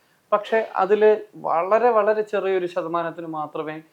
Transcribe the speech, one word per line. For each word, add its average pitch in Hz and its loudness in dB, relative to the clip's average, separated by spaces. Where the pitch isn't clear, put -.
പക്ഷേ 214 0
അതിൽ 208 4
വളരെ, 175 0
വളരെ 214 2
ചെറിയൊരു 190 -2
ശതമാനത്തിന് 170 -6
മാത്രമേ 156 -8